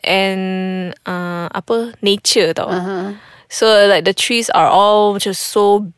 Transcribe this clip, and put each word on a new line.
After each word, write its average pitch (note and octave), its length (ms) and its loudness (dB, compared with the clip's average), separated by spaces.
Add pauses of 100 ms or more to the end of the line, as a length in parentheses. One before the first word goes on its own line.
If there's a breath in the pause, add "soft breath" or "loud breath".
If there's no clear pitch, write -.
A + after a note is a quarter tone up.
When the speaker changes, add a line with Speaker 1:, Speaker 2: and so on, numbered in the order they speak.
Speaker 1:
and, F#3+ 880 -2 (160)
uh, F3 460 -6
apa, A#3 400 -4 (100)
nature G3+ 480 0
tau. - 160 -6
Speaker 2:
Uh-huh. G3 480 -6 (320 loud breath)
Speaker 1:
So, G#3 400 4
like, E3+ 160 4
the F#3 80 0
trees A#3 400 -2
are D#3+ 160 4
all G#3 480 4
macam G3 160 -4
so G3+ 640 0